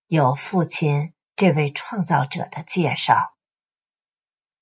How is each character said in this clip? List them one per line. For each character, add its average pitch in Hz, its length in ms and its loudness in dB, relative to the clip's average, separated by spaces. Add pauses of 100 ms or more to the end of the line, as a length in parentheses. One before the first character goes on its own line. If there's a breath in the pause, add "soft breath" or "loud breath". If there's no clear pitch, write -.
有 139 280 2
父 175 320 -2
亲 147 480 0 (200)
这 185 180 4
位 147 200 0
创 - 320 -6
造 139 220 0
者 - 220 -8
的 - 140 -10
介 156 320 -2
绍。 - 400 2 (1300)